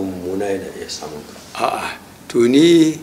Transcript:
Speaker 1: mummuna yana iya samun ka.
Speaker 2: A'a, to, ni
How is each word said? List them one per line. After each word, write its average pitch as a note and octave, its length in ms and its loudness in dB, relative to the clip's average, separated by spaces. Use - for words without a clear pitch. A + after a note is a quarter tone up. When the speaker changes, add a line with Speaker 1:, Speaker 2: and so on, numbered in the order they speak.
Speaker 1:
mummuna F#2 400 -6
yana F#2+ 320 -6
iya - 120 -12
samun D2 360 -12
ka. - 400 -10
Speaker 2:
A'a, - 260 -6
to, A#2+ 200 2
ni D#3 560 6